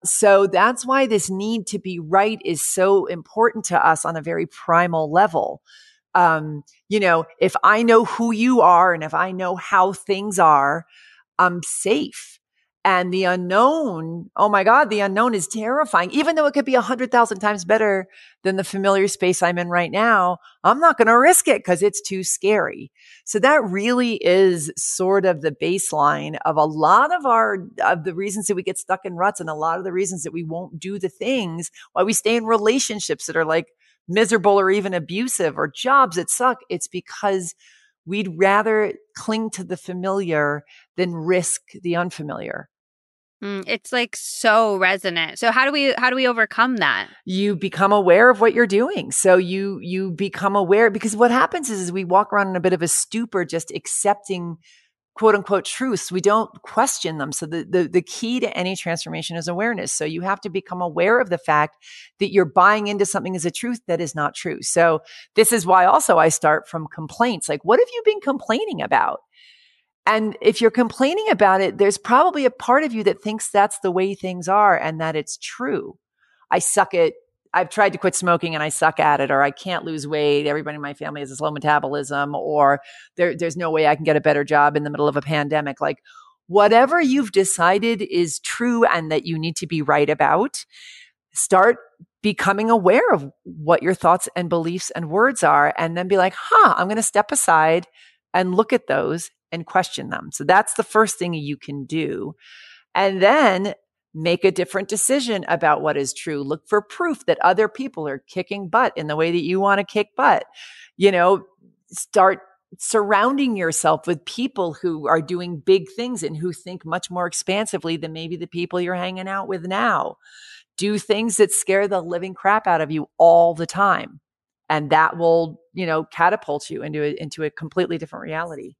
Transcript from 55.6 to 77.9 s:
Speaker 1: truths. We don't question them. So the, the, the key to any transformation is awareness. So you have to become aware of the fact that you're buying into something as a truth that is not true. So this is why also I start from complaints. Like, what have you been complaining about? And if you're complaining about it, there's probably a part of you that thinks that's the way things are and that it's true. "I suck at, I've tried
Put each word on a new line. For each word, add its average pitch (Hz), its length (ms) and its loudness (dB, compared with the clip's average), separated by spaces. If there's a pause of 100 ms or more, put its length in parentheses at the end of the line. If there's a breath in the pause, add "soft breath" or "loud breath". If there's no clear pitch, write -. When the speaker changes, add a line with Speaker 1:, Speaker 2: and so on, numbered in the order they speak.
Speaker 1:
truths. - 460 -6
We 180 80 -2
don't 214 300 2 (140)
question 170 560 -2
them. 143 120 -6
So - 140 -8
the, 165 180 -6
the, 175 240 0
the 180 140 0
key 233 380 -6
to 226 180 -4
any 185 180 -4
transformation 165 640 -8
is 160 100 -8
awareness. 202 460 -4
So - 100 -6
you 160 180 -6
have 190 200 -4
to 208 80 -10
become 180 320 -8
aware 180 380 2
of 247 100 -2
the 170 80 -2
fact 151 400 0 (420 loud breath)
that 202 120 -2
you're 185 140 4
buying 202 420 4
into 202 180 0
something 185 300 -6
as 165 100 -6
a 175 60 -2
truth 240 360 -8
that 170 140 -2
is 160 140 -8
not 147 180 -2
true. - 300 -10
So 165 380 4 (340 loud breath)
this 214 160 4
is 226 120 0
why 185 220 6
also 190 320 4
I 160 120 6
start 156 380 0
from 156 200 -10
complaints. 185 600 -4
Like, 147 160 -6
what 220 160 4
have 494 140 2
you 480 100 -8
been 427 180 0
complaining 277 600 -4
about? - 400 0 (840 soft breath)
And 220 360 0
if 220 200 2
you're 226 100 4
complaining 277 580 0
about 190 300 4
it, 190 180 -2
there's 202 200 2
probably 294 480 2
a 247 40 4
part 262 360 0
of 254 80 -4
you 220 100 -4
that 190 180 0
thinks 214 280 -6
that's 208 300 2
the 190 120 -2
way 190 240 0
things 180 320 -8
are 196 300 4
and 160 240 -4
that 160 160 -4
it's 151 200 -8
true. - 600 -8 (520)
"I 185 100 2
suck - 340 0
at, 170 180 2 (420)
I've 180 160 0
tried 202 220 2